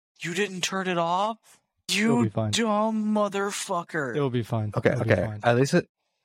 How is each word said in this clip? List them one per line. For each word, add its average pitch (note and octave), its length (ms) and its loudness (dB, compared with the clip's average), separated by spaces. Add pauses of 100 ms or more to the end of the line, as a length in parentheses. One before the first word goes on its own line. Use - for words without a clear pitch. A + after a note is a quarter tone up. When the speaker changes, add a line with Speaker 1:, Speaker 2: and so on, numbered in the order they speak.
(220)
Speaker 1:
You E3 120 -8
didn't F#3+ 280 -4
turn F#3+ 260 -4
it F3+ 100 0
off? F#3 400 0 (520)
Speaker 2:
It'll A3 300 2
be A#3+ 60 2
Speaker 1:
You A2 40 -2
Speaker 2:
fine. A2 220 -2
Speaker 1:
dumb G#3+ 600 0
motherfucker. G3 1040 -2
Speaker 2:
It'll C#3+ 140 0
be A#2+ 140 -2
fine. G#2+ 340 -2
Speaker 3:
Okay, A2 140 2
Speaker 2:
It'll A#2 120 0
be A2+ 80 2
Speaker 3:
okay. F#2+ 140 4
Speaker 2:
fine. G#2+ 180 -6
Speaker 3:
At A#2+ 140 4
least C#3 160 2
it - 160 2 (360)